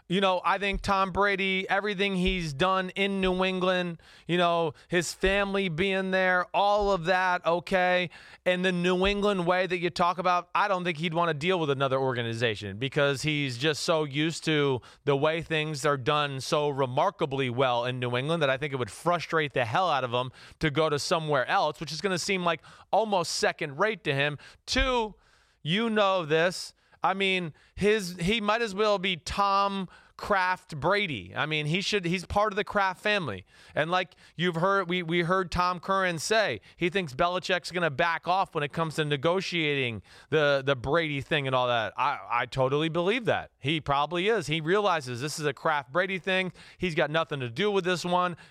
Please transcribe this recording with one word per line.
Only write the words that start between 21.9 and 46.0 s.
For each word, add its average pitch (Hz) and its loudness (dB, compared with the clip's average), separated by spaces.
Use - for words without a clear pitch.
is 156 -8
gonna 190 0
seem 190 -2
like 165 0
almost 196 2
second 165 -2
rate 208 0
to 156 0
him. 139 0
Two, 247 0
you 202 0
know 196 2
this. 160 0
I 175 2
mean, 185 -2
his, 196 0
he 214 0
might 208 0
as 220 -4
well 208 2
be 185 -2
Tom 196 0
Kraft 185 -2
Brady. 147 0
I 123 -2
mean, 151 -2
he 160 -2
should, 196 -2
he's 170 -2
part 208 0
of 190 -10
the 208 0
Kraft 190 -2
family. 160 -2
And 156 0
like 180 -2
you've 170 -2
heard, 190 2
we, 175 -2
we 170 0
heard 175 0
Tom 180 0
Curran 185 0
say, 185 0
he 175 0
thinks 175 -4
Belichick's 175 0
gonna 170 0
back 160 -2
off 185 0
when 156 -2
it 147 -4
comes 160 -4
to 156 0
negotiating 147 0
the, 143 4
the 135 0
Brady 143 -2
thing 143 -2
and 131 0
all 127 2
that. 113 0
I, 127 0
I 120 0
totally 135 0
believe 185 0
that. 98 0
He 151 -2
probably 151 0
is. 214 0
He 156 -4
realizes 160 0
this 147 -6
is 151 -4
a 143 0
Kraft 147 -2
Brady 185 0